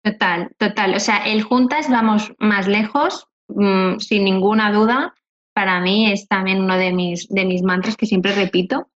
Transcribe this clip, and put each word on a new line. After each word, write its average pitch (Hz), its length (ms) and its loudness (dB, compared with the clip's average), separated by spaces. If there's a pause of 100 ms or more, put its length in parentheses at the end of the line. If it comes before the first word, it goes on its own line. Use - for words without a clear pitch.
Total, 185 540 -2
total. 202 380 -2
O - 40 -2
sea, 208 260 -2
el 214 180 -2
juntas 262 460 0
vamos 220 480 0
más 202 300 0
lejos, 214 600 0 (200)
mm, 196 520 0
sin 202 260 0
ninguna 208 460 2
duda. 233 420 0 (400)
Para 190 260 0
mí 202 320 2
es 202 160 -4
también 190 340 0
uno 185 160 2
de 185 140 0
mis, 175 380 -4
de 190 160 -2
mis 180 180 -2
mantras 185 320 0
que 226 100 -4
siempre 196 280 0
repito. 196 640 -2